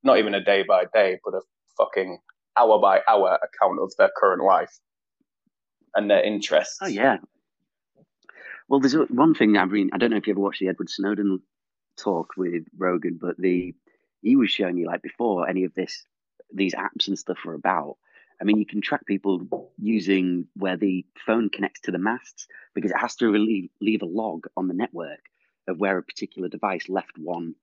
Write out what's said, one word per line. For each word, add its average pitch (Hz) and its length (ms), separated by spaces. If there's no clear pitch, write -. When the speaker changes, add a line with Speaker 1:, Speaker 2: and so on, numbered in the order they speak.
Speaker 1:
not 131 140
even 107 160
a 98 100
day 98 200
by 95 300
day, 95 320
but 95 80
a 95 80
fucking 95 420
hour 110 220
by 95 280
hour 95 360
account - 380
of 95 160
their 95 200
current 92 260
life 87 360
and 104 140
their 98 140
interests. 104 580
Speaker 2:
Oh, 196 60
yeah. 120 300
Well, 139 100
there's 131 160
a, 156 100
one 147 280
thing 107 240
I 95 80
mean, 98 280
I - 40
don't 120 140
know 110 60
if 98 100
you 104 60
ever 95 60
watched 98 200
the 95 100
Edward 87 200
Snowden 98 520
talk 85 400
with 85 260
Rogan, 87 420
but 87 180
the, 90 380
he 117 140
was 120 160
showing 90 260
you, 85 80
like, 85 160
before 98 480
any 92 160
of 80 80
this, - 320
these 95 220
apps - 320
and 98 120
stuff - 260
were 82 100
about. 76 420
I 95 40
mean, 107 160
you 104 80
can 104 140
track - 260
people 95 720
using 92 760
where 95 220
the 92 260
phone 113 240
connects - 320
to - 100
the 90 60
masts 110 480
because 95 160
it 90 60
has - 180
to 117 160
really 104 400
leave 107 220
a - 20
log 90 400
on 92 120
the 90 80
network 85 460
of 87 120
where 98 180
a 85 60
particular - 440
device 95 400
left 92 300
one 85 460